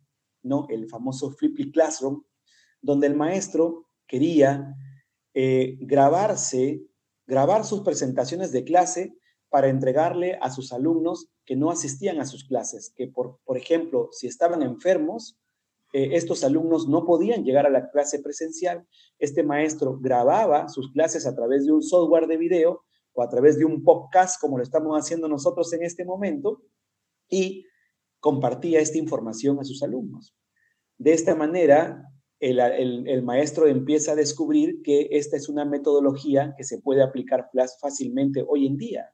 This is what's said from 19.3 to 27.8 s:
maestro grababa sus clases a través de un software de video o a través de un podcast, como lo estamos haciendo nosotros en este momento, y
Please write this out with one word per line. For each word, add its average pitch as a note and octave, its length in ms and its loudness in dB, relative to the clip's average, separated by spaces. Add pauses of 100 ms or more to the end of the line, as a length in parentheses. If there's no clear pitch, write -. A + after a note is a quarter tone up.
maestro D3 540 0
grababa C3 680 2
sus C3 240 -10
clases D#3 340 0
a C3 100 -4
través C3 300 0
de D#3 60 2
un D#3 100 4
software E3 460 4
de D#3+ 80 0
video E3+ 480 0 (300)
o B2 100 -2
a A#2+ 60 -2
través D3 280 6
de D#3+ 80 2
un D3+ 180 -2
podcast, F3+ 560 4
como C#3 180 -2
lo B2 60 -2
estamos D#3 320 -2
haciendo D#3+ 320 -4
nosotros E3 460 -2
en E3+ 100 -4
este E3+ 220 -8
momento, F#3 560 -6 (640)
y F#3+ 380 -4 (540)